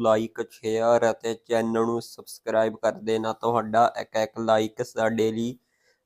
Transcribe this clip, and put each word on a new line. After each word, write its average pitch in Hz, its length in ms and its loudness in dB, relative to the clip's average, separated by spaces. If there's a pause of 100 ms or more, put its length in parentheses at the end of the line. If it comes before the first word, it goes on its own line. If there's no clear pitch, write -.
like, 113 500 0
ਸ਼ੇਅਰ 113 600 2
ਅਤੇ 113 220 -4 (120)
ਚੈਨਲ 113 400 0
ਨੂੰ 117 160 -2
ਸਬਸਕ੍ਰਾਈਬ 110 760 -4
ਕਰ 107 260 -2
ਦੇਣਾ। 110 320 -2
ਤੁਹਾਡਾ 113 500 2 (160)
ਇੱਕ - 160 -8
ਇੱਕ 110 240 -2
like 110 440 0
ਸਾਡੇ 113 460 0
ਲਈ 117 260 -6 (480)